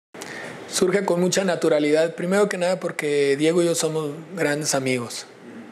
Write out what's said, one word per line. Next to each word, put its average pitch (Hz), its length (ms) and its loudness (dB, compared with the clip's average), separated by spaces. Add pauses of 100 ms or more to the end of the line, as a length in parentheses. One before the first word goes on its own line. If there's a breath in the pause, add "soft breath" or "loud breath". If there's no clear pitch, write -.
(680 loud breath)
Surge 196 360 0
con 180 160 2
mucha 185 240 2
naturalidad. 160 720 2
Primero 190 320 2
que 196 100 -4
nada 180 220 0
porque 147 560 0
Diego 165 260 4
y 170 40 4
yo 165 100 0
somos 156 340 -2 (240)
grandes 151 400 -2
amigos. 127 520 -2 (460)